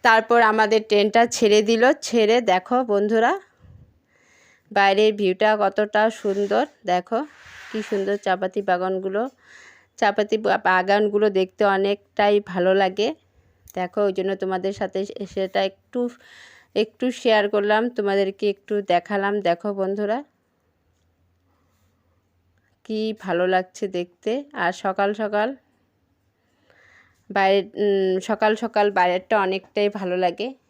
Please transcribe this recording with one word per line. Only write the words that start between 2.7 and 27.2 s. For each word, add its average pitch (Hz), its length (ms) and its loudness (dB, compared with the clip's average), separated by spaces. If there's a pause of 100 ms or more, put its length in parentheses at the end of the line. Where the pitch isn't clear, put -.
বন্ধুরা 220 560 0 (1300)
বাইরের 202 420 4
ভিউটা 208 460 2
কতটা 208 500 0
সুন্দর, 208 560 -2 (200)
দেখো 185 400 -2 (460)
কি 214 100 -6
সুন্দর 202 340 -4
চাপাতি 190 460 -4
বাগানগুলো। 190 680 -2 (680)
চাপাতি 208 420 0
বা-, 214 260 0
বাগানগুলো 202 680 2
দেখতে 190 340 -2
অনেকটাই 202 840 0
ভালো 185 280 0
লাগে। 196 400 0 (600)
দেখো 185 260 -6
ওই 202 120 0
জন্য 190 240 -4
তোমাদের 190 360 -4
সাথে 196 320 -6
সে-, 208 220 -12
সেটা 190 360 -4
একটু, 240 460 -6 (680)
একটু 233 360 -2
শেয়ার 214 380 0
করলাম, 214 400 0
তোমাদেরকে 202 600 -2
একটু 208 320 -6
দেখালাম। 196 580 -2
দেখো 190 340 -2
বন্ধুরা 202 500 -4 (2500)
কি 220 360 -6
ভালো 180 260 -2
লাগছে 185 420 -2
দেখতে। 202 640 -6
আর 185 200 -2
সকাল 202 420 -2
সকাল 214 420 -4 (1700)